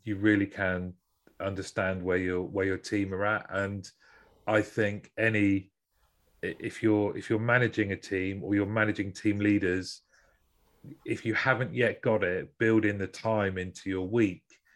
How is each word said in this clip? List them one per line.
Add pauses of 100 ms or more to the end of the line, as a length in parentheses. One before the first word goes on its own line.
you
really
can (460)
understand
where
your,
where
your
team
are
at.
And (600)
I
think
any, (720)
i-,
if
you're,
if
you're
managing
a
team
or
you're
managing
team
leaders, (1040)
if
you
haven't
yet
got
it,
build
in
the
time
into
your
week (320)